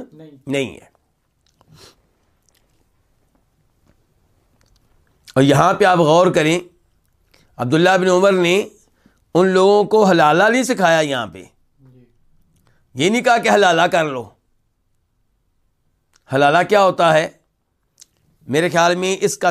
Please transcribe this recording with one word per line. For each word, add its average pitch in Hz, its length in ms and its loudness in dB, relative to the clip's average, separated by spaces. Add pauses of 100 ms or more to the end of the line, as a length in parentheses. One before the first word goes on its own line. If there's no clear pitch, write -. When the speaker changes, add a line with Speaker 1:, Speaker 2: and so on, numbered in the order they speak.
(140)
Speaker 1:
نہیں۔ 156 180 -20 (160)
Speaker 2:
نہیں 135 280 -6
ہے۔ - 100 -20 (4000)
اور 131 80 2
یہاں 151 300 2
پہ 208 100 -2
آپ 185 140 2
غور 170 300 2
کریں، 170 320 0 (960)
عبداللہ 165 440 0
بن 185 60 -2
عمر 185 240 2
نے 185 360 0 (680)
ان 185 120 2
لوگوں 190 360 2
کو 208 220 0
حلالہ 165 380 2
نہیں 233 200 0
سکھایا 175 360 -2
یہاں 135 280 -6
پہ۔ 92 160 -20 (360)
Speaker 1:
جی۔ 127 260 -20 (880)
Speaker 2:
یہ 147 160 -2
نہیں 240 120 -2
کہا 240 160 2
کہ 214 120 -4
حلالہ 185 320 2
کر 175 240 -2
لو۔ 123 240 -10 (2000)
حلالہ 143 220 2 (120)
کیا 202 140 2
ہوتا 175 300 0
ہے؟ 160 160 -2 (1160)
میرے 160 220 -2
خیال 170 260 0
میں 190 260 -4
اس - 160 -4
کا 180 140 -2